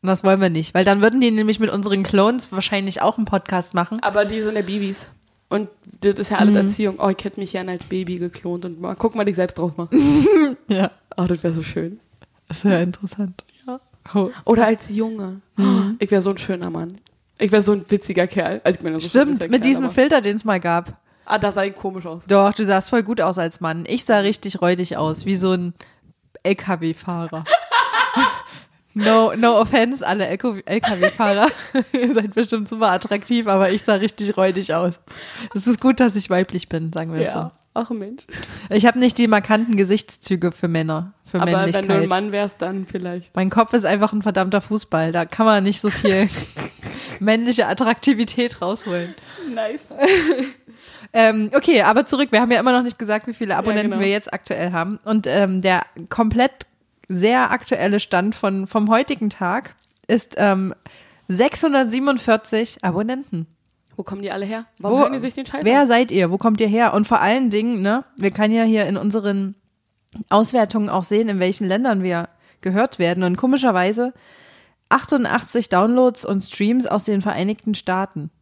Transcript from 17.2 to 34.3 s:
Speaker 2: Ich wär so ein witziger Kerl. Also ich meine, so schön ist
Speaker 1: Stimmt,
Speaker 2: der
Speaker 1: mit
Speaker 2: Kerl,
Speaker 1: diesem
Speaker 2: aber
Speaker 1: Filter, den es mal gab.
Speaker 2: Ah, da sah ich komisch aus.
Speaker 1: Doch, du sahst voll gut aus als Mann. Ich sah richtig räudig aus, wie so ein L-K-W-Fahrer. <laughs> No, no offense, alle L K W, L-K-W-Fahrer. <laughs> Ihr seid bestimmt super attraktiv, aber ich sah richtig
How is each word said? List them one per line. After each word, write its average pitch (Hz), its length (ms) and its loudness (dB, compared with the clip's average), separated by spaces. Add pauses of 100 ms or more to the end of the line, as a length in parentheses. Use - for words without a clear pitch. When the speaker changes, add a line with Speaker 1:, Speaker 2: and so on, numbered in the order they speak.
Speaker 2:
Ich 202 120 0
wär 214 120 6
so 202 100 2
ein 196 160 -2
witziger 185 380 0
Kerl. 185 360 -4
Also 180 160 2
ich - 40 -12
meine, 160 160 -4
so - 20 -4
schön 165 60 -4
ist - 20 -4
Speaker 1:
Stimmt, 269 320 2
Speaker 2:
der 170 80 -6
Speaker 1:
mit 233 140 2
Speaker 2:
Kerl, 254 60 4
Speaker 1:
diesem 262 160 2
Speaker 2:
aber 202 100 -4
Speaker 1:
Filter, 277 260 4
den 202 140 -2
es 220 100 -6
mal 202 140 0
gab. 170 380 -2 (280)
Speaker 2:
Ah, 214 140 0
da 202 120 0
sah 196 120 -2
ich 196 120 -4
komisch 190 300 -10
aus. 170 220 -12
Speaker 1:
Doch, 196 260 6
du 220 120 -2
sahst 190 240 0
voll 233 140 2
gut 220 180 -4
aus 175 160 0
als 165 220 -4
Mann. 165 280 -4
Ich 247 180 -4
sah 214 140 4
richtig 202 420 -4
räudig 175 360 0
aus, 156 280 -4
wie 196 100 0
so 185 160 0
ein 175 220 -2 (720)
L-K-W-Fahrer. 170 1040 -4
<laughs> 587 40 4 (1400)
No, 220 420 4
no 233 240 4
offense, 240 440 0
alle 190 220 -2
L 180 100 -4
K 233 180 -2
W, 190 100 -12
L-K-W-Fahrer. 208 840 0 (240)
<laughs> 262 220 -2
Ihr 247 180 0
seid 214 220 0
bestimmt 220 340 -2
super 220 220 0
attraktiv, 202 580 -2
aber 196 240 4
ich 208 120 -2
sah 214 100 2
richtig 202 420 -2